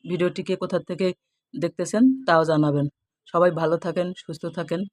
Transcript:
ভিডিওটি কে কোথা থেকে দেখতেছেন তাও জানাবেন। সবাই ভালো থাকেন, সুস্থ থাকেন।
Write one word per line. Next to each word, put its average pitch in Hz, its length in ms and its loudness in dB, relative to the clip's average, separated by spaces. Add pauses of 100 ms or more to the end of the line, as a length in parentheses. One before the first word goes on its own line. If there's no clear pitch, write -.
ভিডিওটি 175 380 -2
কে 190 60 -2 (100)
কোথা 180 160 -2 (100)
থেকে 185 180 -2 (460)
দেখতেছেন 170 500 -2 (240)
তাও 165 240 6
জানাবেন। 147 340 2 (460)
সবাই 175 200 4
ভালো 160 240 0 (100)
থাকেন, 175 220 -2 (160)
সুস্থ 160 200 -14 (140)
থাকেন। 170 240 -4 (120)